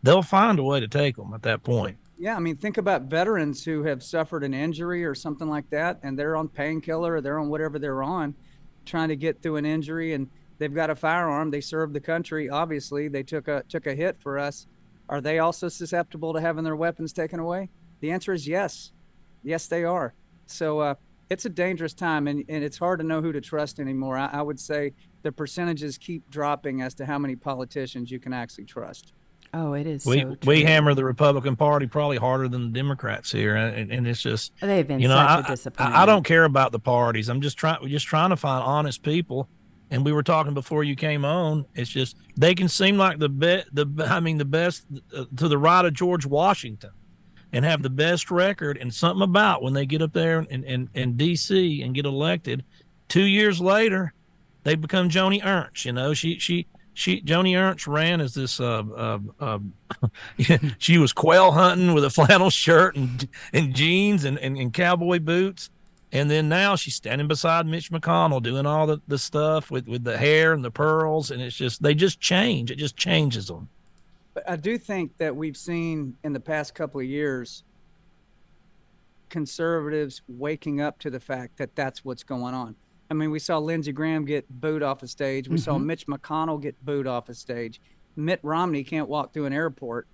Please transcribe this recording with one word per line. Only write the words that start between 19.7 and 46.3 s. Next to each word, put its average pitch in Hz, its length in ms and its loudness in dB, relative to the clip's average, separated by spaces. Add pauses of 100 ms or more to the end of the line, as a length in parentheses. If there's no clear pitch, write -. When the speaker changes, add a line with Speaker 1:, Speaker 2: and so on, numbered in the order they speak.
Speaker 2:
are. 170 320 -2 (320)
So, 156 320 -4
uh, 147 160 0 (340)
it's 190 160 -4
a 240 40 -6
dangerous 175 440 -4
time, 156 360 -2
and, 143 200 -4
and 156 140 -6
it's 147 160 -8
hard 175 220 0
to 160 40 -4
know 160 160 -2
who 160 120 -4
to 143 80 -4
trust 147 400 -6
anymore. 135 360 -4
I, 139 160 -2
I 147 100 -4
would 147 180 -6
say 147 320 -4 (320)
the 151 80 -4
percentages 151 640 -6
keep 165 320 -12
dropping 143 520 -4
as 127 120 -8
to 139 100 -12
how 143 140 -4
many 139 160 -4
politicians 127 760 -8
you 127 80 -10
can 127 120 -10
actually 120 340 -10
trust. - 460 -14 (400)
Speaker 3:
Oh, 160 200 -4
it 143 160 -4
is 143 180 -6
Speaker 1:
We, 131 140 4
Speaker 3:
so 131 240 -6
Speaker 1:
we 151 160 8
Speaker 3:
true. 147 60 6
Speaker 1:
hammer 151 280 6
the 135 100 0
Republican 135 520 2
Party 147 320 2
probably 147 280 0
harder 127 320 0
than 123 180 -4
the 117 120 -4
Democrats 117 540 -4
here, 107 240 2
and, 110 340 -2
and 123 160 -2
it's 117 160 -4
just, 110 380 -4
Speaker 3:
They've 196 260 2
been 139 140 -2
Speaker 1:
you 123 80 6
know, 131 80 8
Speaker 3:
such 139 100 8
a 143 40 6
Speaker 1:
I, 156 40 8
I, 170 40 4
I 135 100 -2
Speaker 3:
disappointment. 139 580 4
Speaker 1:
don't 208 180 8
care 165 200 6
about 135 260 4
the 117 80 -4
parties. 117 500 2
I'm 127 120 -2
just 143 160 -4
try-, 160 260 0
we're 131 60 -8
just 143 180 -2
trying 165 240 4
to 175 60 2
find 135 260 0
honest 143 400 0
people. 151 460 -2 (420)
And 135 140 0
we 147 80 2
were 151 100 2
talking 151 320 2
before 151 300 -2
you 143 100 -2
came 147 300 -2
on. 156 400 0 (100)
It's 120 160 -6
just 131 260 -4 (200)
they 170 180 6
can 180 140 2
seem 196 300 4
like 185 200 4
the 151 100 2
be-, 165 440 2
the, 147 360 -2
I 180 120 2
mean, 160 180 0
the 147 60 0
best, 165 400 0 (320)
uh, 135 80 -8 (140)
to 160 100 2
the 147 100 4
right 175 260 8
of 170 80 4
George 175 340 0
Washington, 139 640 0 (640)